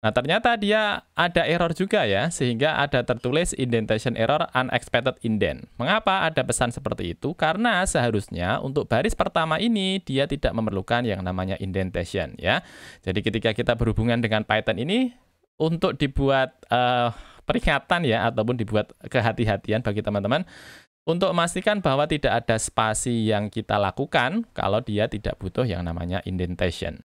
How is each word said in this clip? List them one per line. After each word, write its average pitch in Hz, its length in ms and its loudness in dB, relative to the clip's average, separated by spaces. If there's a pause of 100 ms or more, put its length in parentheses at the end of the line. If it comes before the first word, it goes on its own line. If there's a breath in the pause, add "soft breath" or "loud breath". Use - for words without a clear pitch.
Nah, 110 100 0
ternyata 190 400 2
dia 208 480 0 (160)
ada 175 300 2
error 170 260 2
juga 185 320 0
ya, 107 240 2
sehingga 127 480 0
ada 139 240 2
tertulis 127 540 0
indentation 117 580 0
error 135 400 0
unexpected 127 720 0
indent. 90 400 0 (160)
Mengapa 190 400 0
ada 160 240 0
pesan 120 240 0
seperti - 460 -6
itu? 147 180 -4
Karena 185 480 0
seharusnya 110 800 0
untuk 139 240 -2
baris 147 320 0
pertama 160 400 0
ini 196 400 2
dia 139 320 0
tidak 127 240 -2
memerlukan 110 480 0
yang 98 240 -2
namanya 92 320 -2
indentation 90 800 -4
ya. 120 240 0 (400 loud breath)
Jadi 98 220 -2
ketika 110 260 0
kita 117 240 0
berhubungan 113 480 2
dengan 107 240 0
Python 107 320 0
ini 240 320 0 (480)
untuk 165 400 0
dibuat, 135 560 2 (160)
eh, 123 400 4 (320 loud breath)
peringatan 170 640 0
ya, 113 240 4
ataupun 120 320 0
dibuat 104 320 -2 (160)
kehati-hatian 107 720 0
bagi 104 240 -2
teman-teman 104 400 0 (560 loud breath)
untuk 175 320 0
memastikan 180 480 0
bahwa 143 240 2
tidak 123 400 0
ada 110 160 0
spasi 110 640 0
yang 104 240 0
kita 107 240 -4
lakukan 131 800 0
kalau 101 300 0
dia 107 260 0
tidak - 320 -4
butuh 113 240 -2
yang 90 160 -2
namanya 85 460 -4
indentation. 90 760 -2